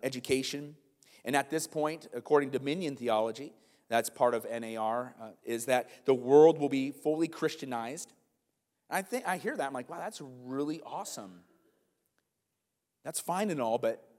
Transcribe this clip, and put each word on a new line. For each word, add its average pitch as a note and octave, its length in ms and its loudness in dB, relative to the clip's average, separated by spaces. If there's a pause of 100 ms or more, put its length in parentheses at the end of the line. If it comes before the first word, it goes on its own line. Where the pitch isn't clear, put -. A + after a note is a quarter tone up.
education. C3+ 720 -2 (480)
And B2 100 -2
at C#3 160 2
this D#3 160 -2
point, D#3 480 -4
according C#3 380 4
to C3 80 0
dominion C#3+ 380 -4
theology, A2+ 560 -2 (340)
that's A2+ 220 2
part B2 240 2
of A2 160 -2
N A#2 160 -6
A A2+ 100 -8
R, A#2 460 -2
uh, A2 80 -14 (160)
is A#2 220 -2
that B2 220 2 (140)
the C3+ 100 6
world C#3+ 440 10
will C#3+ 100 0
be C#3 240 -2
fully D#3 380 -2
Christianized. C3+ 840 -6 (760)
I F#3 120 -2
think, B3 240 -6
I F#3+ 120 -2
hear G#3 180 -4
that, D#3 100 -2
I'm C#3 80 -4
like, B2 160 -8
"Wow, E3 100 -12
that's F#3 220 -10 (220)
really C#3+ 420 -4
awesome." A#2+ 540 -12 (1700)
That's D#3 160 -8
fine F#3+ 280 -2
and D3+ 120 -2
all, A#2 160 0
but A2+ 280 -2 (140)